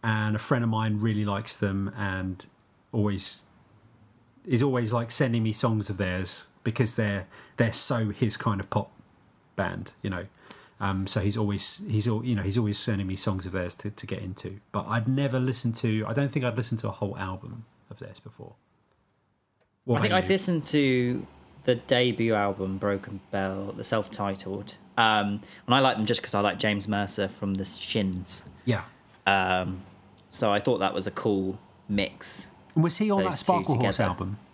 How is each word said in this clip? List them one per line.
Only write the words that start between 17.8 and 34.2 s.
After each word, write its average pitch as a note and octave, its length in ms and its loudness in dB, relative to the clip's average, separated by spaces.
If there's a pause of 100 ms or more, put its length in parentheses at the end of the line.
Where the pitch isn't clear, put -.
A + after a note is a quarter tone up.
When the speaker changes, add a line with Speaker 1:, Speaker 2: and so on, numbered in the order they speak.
Speaker 1:
of - 80 -16
theirs - 220 -16
before. - 340 -18 (1300)
What A#2+ 140 4
Speaker 2:
I - 40 4
think F3 100 4
Speaker 1:
about F#3 60 6
Speaker 2:
I'd F#3 60 2
Speaker 1:
you? F#3 60 0
Speaker 2:
listened F#3 360 2
to B2+ 600 2 (380)
the B2+ 100 4
debut A#2+ 600 2
album, G2 440 0
Broken G2+ 420 -4 (100)
Bell, G2 460 -4
the A2+ 80 -8
self-titled. G2+ 920 -4 (200)
Um, G#2 440 4 (260)
and B2 80 6
I C#3 60 8
like C3 180 6
them A2 80 2
just A2+ 160 2
'cause - 120 -8
I G2+ 60 4
like G2+ 180 2
James G2+ 300 0
Mercer G2+ 400 0
from G2 280 -4
the F#2+ 100 -2
Shins. - 760 -2 (220)
Speaker 1:
Yeah. G#2 200 0 (420)
Speaker 2:
Um, F#2 560 2 (480)
so A2 220 0
I G#2 80 4
thought A#2+ 180 2
that F#2+ 160 0
was F#2+ 120 -2
a G2+ 40 -4
cool F#2+ 480 0 (300)
mix. - 600 -4 (260)
Speaker 1:
And D#3+ 100 4
was E3+ 140 2
he G#3+ 120 2
on G3 80 4
Speaker 2:
Those F#3+ 80 2
Speaker 1:
that F#3 60 0
Speaker 2:
two C#3 40 -2
Speaker 1:
Sparkle F3 400 2
Horse G#2 200 2
Speaker 2:
together. G2+ 140 4
Speaker 1:
album? F#2+ 280 -4 (160)